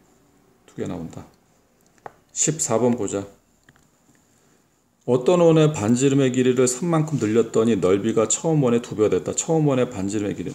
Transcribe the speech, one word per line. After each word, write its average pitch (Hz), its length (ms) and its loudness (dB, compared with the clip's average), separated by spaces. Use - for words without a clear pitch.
두 - 100 -20
개 110 100 -8
나온다. 87 380 -12
십사 147 460 -2
번 120 180 2
보자. 98 300 -6
어떤 127 340 2
원의 160 320 6
반지름의 131 600 2
길이를 127 340 2
삼만큼 156 520 -2
늘렸더니 113 580 0
넓이가 101 520 2
처음 160 340 0
원의 117 200 2
두 - 140 -12
배가 104 140 2
됐다. 92 240 -2
처음 160 340 0
원의 127 220 0
반지름의 98 440 -4
길이. 87 200 -10